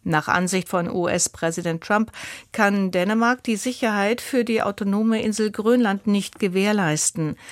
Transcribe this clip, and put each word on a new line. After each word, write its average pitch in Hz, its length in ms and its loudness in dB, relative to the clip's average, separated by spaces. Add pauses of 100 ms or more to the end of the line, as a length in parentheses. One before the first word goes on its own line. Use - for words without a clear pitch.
Nach 156 240 0
Ansicht 180 400 0
von 175 200 -2
U-S-Präsident 170 920 -2
Trump 220 280 0 (420)
kann 202 360 2
Dänemark 220 540 0
die 220 140 -2
Sicherheit 220 640 -2
für 240 240 0
die 226 180 0
autonome 220 580 0
Insel 214 300 0
Grönland 214 560 2
nicht 202 320 0
gewährleisten. 180 960 0 (160)